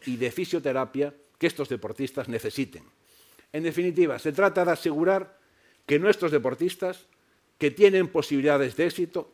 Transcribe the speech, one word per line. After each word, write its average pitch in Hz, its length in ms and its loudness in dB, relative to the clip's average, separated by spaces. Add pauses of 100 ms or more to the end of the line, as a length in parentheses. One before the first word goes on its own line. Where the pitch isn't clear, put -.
y 151 120 -4
de 120 140 -2
fisioterapia 143 840 -2 (240)
que 170 100 2
estos 147 220 -4
deportistas 123 580 -6
necesiten. 113 560 -6 (680)
En 156 120 -6
definitiva, 165 540 0
se 156 140 -4
trata 185 340 2
de 175 60 2
asegurar 170 640 0 (480)
que 147 140 2
nuestros 185 320 2
deportistas 151 760 -2 (540)
que 147 100 2
tienen 190 380 6
posibilidades 139 680 0
de 165 120 2
éxito 170 460 -6